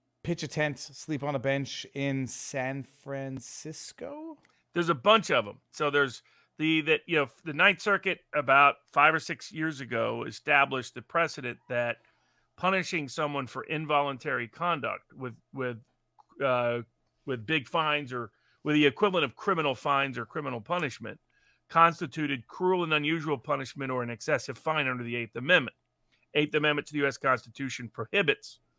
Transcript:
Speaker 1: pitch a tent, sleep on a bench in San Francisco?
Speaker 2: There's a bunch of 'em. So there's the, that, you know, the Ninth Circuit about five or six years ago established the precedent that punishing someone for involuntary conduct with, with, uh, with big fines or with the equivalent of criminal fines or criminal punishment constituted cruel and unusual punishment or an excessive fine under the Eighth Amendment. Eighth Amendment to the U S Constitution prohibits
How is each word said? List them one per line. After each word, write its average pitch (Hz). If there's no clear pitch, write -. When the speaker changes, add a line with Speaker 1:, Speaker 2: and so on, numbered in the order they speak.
Speaker 1:
pitch 165
a 151
tent, 151
sleep 143
on 143
a 127
bench 135
in 135
San 135
Francisco? 143
Speaker 2:
There's 170
a 165
bunch 202
of 117
'em. 104
So 147
there's 139
the, 156
that, 151
you 165
know, 143
the 156
Ninth 185
Circuit 190
about 139
five 151
or 160
six -
years 156
ago 117
established 135
the 123
precedent 151
that 120
punishing 180
someone 143
for -
involuntary 143
conduct 165
with, 123
with, 123
uh, 120
with 120
big 151
fines 147
or 120
with 151
the 151
equivalent 180
of 127
criminal 160
fines 139
or 117
criminal 131
punishment 131
constituted 156
cruel 185
and 160
unusual 151
punishment 135
or 127
an 120
excessive 123
fine 156
under 123
the 117
Eighth 117
Amendment. 139
Eighth 151
Amendment 147
to 156
the 147
U 139
S 131
Constitution 127
prohibits -